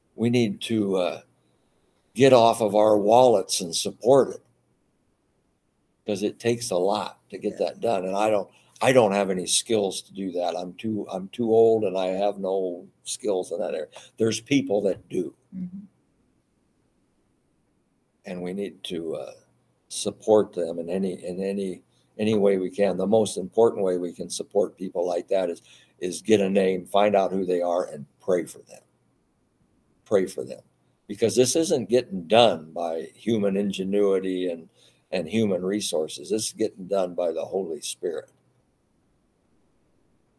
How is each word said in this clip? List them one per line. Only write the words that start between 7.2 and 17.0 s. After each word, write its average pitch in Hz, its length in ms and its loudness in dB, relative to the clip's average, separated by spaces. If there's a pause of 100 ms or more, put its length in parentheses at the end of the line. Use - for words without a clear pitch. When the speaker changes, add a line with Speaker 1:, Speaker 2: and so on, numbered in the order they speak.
Speaker 1:
to 95 80 -12
get 98 160 -6
Speaker 2:
Yeah. 92 140 -2
Speaker 1:
that 69 120 -10
done. 98 260 -2
And 95 100 -4
I 107 160 0
don't, 98 180 -2 (320)
I 120 100 4
don't 117 200 6
have 98 180 2
any 90 160 -4
skills 98 560 -2
to - 120 -20
do 95 180 -6
that. 87 260 -2
I'm 90 160 -10
too, 104 380 -6
I'm 95 180 -8
too 113 240 -4
old 113 300 6
and 92 120 -2
I 92 120 -2
have 101 320 -2
no 95 480 -4 (160)
skills 92 480 -4
in 87 80 -6
that 80 160 -4
area. - 120 -6 (300)
There's 110 240 0
people 104 400 0
that 95 280 -4
do. - 260 -6 (200)
Speaker 2:
Mm-hmm. 185 300 -12 (2500)